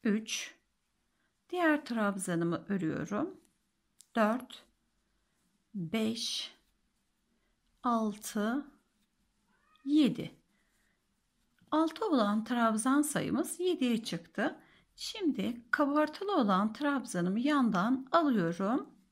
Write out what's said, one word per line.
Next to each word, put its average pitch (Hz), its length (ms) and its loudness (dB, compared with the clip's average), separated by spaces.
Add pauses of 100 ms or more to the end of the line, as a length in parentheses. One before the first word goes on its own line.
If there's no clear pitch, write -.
Üç, 220 520 -2 (920)
diğer 311 360 2
trabzanımı 185 840 -2
örüyorum. 196 680 -4 (760)
Dört, 233 480 -2 (1080)
beş, 220 840 -4 (1300)
altı, 220 840 -2 (1200)
yedi. 277 460 2 (1400)
Altı 320 380 2
olan 214 340 2
trabzan 240 580 2
sayımız 294 580 -2
yediye 262 440 0
çıktı. 214 540 -6 (380)
Şimdi 240 680 -4 (100)
kabartılı 302 640 0
olan 208 380 4
trabzanımı 214 640 -2
yandan 254 720 2
alıyorum 226 760 2 (220)